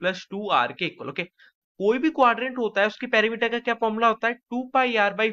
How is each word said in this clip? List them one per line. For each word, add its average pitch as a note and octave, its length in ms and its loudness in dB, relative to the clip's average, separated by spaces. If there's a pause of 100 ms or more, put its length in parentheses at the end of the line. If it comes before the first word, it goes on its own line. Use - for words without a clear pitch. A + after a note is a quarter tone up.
plus F#3 280 -4
टू G3+ 220 -8
आर B2 220 2
के F3+ 120 -6
इक्वल। B2 240 -10
ओके, C3+ 140 -8
कोई - 760 -4
भी D#4 100 2 (120)
क्वाड्रेंट B3 360 2
होता G#3+ 240 0
है G#3 60 4
उसके G#3+ 200 -6 (100)
perimeter A3+ 340 0
का A#3 80 -2
क्या A#3+ 220 -2
फॉर्मूला A3 260 2
होता A3 200 0
है, A#3+ 60 -2
टू B3 300 -8 (100)
पाई B3+ 260 2
r G3+ 200 4
by A3 140 2